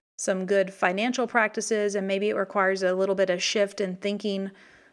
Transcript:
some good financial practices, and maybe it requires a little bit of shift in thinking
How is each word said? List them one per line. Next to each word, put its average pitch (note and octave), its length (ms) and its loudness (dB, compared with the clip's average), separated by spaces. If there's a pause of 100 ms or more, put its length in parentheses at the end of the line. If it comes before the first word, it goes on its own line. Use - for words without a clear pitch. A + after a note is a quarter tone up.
(180)
some F#3 280 -2
good F#3+ 280 2
financial A3+ 540 0
practices, G#3+ 640 0
and G3 140 -2
maybe G3 220 0
it G#3+ 80 -2
requires F#3+ 460 0
a F#3 120 2
little F#3+ 200 2
bit F#3+ 140 2
of F3+ 140 0
shift G3+ 380 0
in F#3 160 -4
thinking G3 520 -4 (440)